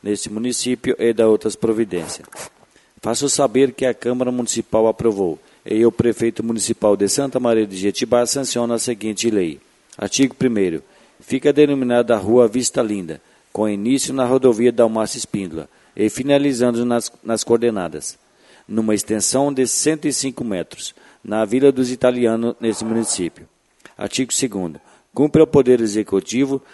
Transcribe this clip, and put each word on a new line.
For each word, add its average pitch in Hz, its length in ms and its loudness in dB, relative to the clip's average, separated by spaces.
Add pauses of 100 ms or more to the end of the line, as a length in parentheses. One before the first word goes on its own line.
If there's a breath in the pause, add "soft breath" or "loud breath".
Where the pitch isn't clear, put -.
neste 101 280 -4
município, 120 680 -4
e 117 140 2
da 110 160 4
outras 107 280 2
providências. 101 680 -4 (760 soft breath)
Faço 117 260 -2
saber 131 440 2
que - 120 -4
a 127 80 2
Câmara 123 400 -2
Municipal 113 540 0
aprovou, 101 520 0 (280 soft breath)
e 110 200 2
o 113 40 6
prefeito 113 540 -2
municipal 110 500 0
de 98 140 0
Santa 131 320 -2
Maria 113 260 2
de 98 80 -14
Jetibá 113 520 0
sanciona 120 480 -4
a 113 40 -4
seguinte 110 520 -4
lei. 87 280 -2 (380)
Artigo 131 380 0
primeiro. 98 480 -2 (380 soft breath)
Fica 135 340 0
denominada 123 600 2
a 107 40 0
Rua 117 280 6
Vista 120 360 -2
Linda, 95 360 -6 (320 soft breath)
com 107 160 -2
início 110 460 -2
na 131 140 -2
rodovia 123 440 4
Dalmácio 110 460 0
Espíndola 85 500 -8 (300 soft breath)
e 107 140 2
finalizando 127 760 0
nas, 120 260 -2 (120)
nas 113 200 -4
coordenadas, 104 760 -2 (500 soft breath)
numa 107 260 0
extensão 110 560 -2
de 131 160 0
cento 151 400 -2
e 143 60 -2
cinco 127 320 -6
metros, - 500 -8 (300 soft breath)
na 110 220 -2
Vila 131 260 4
dos 123 180 0
Italianos, 120 720 0
nesse 113 240 -2
município. 110 640 -4 (480 soft breath)
Artigo 107 380 -4
segundo. 95 440 -4 (360 soft breath)
Cumpre 151 260 4
ao 156 60 8
Poder 127 340 4
Executivo 110 800 -2 (140 soft breath)